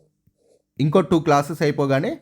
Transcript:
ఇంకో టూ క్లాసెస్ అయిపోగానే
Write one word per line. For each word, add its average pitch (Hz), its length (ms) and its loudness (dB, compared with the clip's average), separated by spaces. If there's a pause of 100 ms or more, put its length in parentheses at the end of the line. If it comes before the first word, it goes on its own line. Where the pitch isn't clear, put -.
(800)
ఇంకో 151 220 2
టూ 165 180 0
క్లాసెస్ 143 420 0
అయిపోగానే 147 600 -2